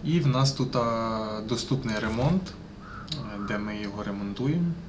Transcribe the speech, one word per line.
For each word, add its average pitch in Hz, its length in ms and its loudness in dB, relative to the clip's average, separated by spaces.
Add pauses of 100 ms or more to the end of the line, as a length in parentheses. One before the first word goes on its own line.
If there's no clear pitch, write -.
І 165 160 6
в 139 80 4
нас 135 240 6
тут, 120 240 0
а, 113 720 0
доступний 117 520 0
ремонт, 123 540 2 (600)
е, - 20 -6 (320)
де 104 100 -2
ми 104 200 -4
його 104 260 -6
ремонтуємо. 123 680 0 (180)